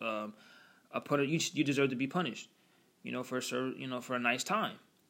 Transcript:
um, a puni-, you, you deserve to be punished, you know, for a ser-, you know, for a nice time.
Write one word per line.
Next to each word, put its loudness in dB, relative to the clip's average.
um, -4
a -2
puni-, 2
you, 4
you 4
deserve 4
to -2
be 0
punished, -2
you -8
know, -4
for -2
a -2
ser-, -2
you -8
know, -4
for -4
a 0
nice 2
time. 0